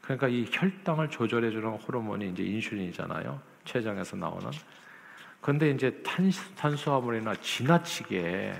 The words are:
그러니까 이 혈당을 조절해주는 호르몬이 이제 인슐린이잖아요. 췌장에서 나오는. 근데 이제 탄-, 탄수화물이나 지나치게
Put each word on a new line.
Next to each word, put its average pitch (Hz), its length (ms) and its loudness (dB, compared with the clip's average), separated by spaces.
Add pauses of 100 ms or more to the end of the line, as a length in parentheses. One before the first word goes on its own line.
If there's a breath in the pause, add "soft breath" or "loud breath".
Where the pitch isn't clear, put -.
그러니까 135 260 0
이 123 220 2
혈당을 165 600 0
조절해주는 113 580 0
호르몬이 107 600 -4
이제 90 120 -4
인슐린이잖아요. 95 960 -4 (240)
췌장에서 101 520 -2
나오는. 90 340 -4 (920 loud breath)
근데 147 300 4
이제 131 320 0
탄-, 185 280 4 (260)
탄수화물이나 123 800 2
지나치게 101 1200 2